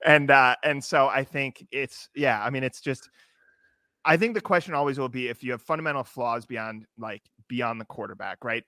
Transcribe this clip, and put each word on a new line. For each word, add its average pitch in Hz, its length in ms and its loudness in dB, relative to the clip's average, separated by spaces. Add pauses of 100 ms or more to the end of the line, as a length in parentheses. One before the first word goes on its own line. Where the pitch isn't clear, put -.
and, 147 260 6
uh, 127 320 8
and 139 220 -2
so 139 240 4
I 135 160 0
think 135 480 -8
it's, 135 420 -8
yeah, 127 300 2
I 123 60 -2
mean, 135 120 -4
it's - 180 -6
just, - 280 -6 (960)
I 156 120 6
think 220 180 0
the 202 60 -2
question 180 320 0
always 143 260 0
will 131 100 -2
be 123 200 -6
if 117 140 -8
you 123 100 -6
have 117 100 -8
fundamental 156 420 -4
flaws 117 420 -4
beyond, 110 400 -10 (100)
like, 110 260 -12 (260)
beyond 117 320 -2
the 110 40 -14
quarterback, 98 600 -10
right? 117 240 -4